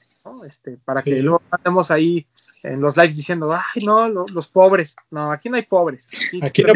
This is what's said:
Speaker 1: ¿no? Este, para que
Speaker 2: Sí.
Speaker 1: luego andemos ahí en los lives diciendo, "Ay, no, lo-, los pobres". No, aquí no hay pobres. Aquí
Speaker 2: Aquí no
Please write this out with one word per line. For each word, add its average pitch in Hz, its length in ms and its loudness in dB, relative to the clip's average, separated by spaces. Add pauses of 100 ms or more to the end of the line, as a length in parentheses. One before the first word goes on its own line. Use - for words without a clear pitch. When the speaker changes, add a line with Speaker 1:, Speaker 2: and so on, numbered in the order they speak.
(260)
Speaker 1:
¿no? 247 180 -20
Este, 135 400 -18
para 135 200 -4
que 139 120 0
Speaker 2:
Sí. 131 60 0
Speaker 1:
luego 160 200 2 (100)
andemos 180 400 -2
ahí 160 340 0 (380)
en 135 180 -8
los 143 160 0
lives 165 180 4
diciendo, 156 380 -4
"Ay, 196 320 -6
no, 220 240 2
lo-, 190 220 -4
los 170 160 -8
pobres". 185 480 4 (160)
No, 151 200 -6
aquí 151 180 -8
no 247 60 -4
hay 233 80 -2
pobres. 170 440 -2 (200)
Aquí 180 160 -10
Speaker 2:
Aquí - 200 0
no 214 120 6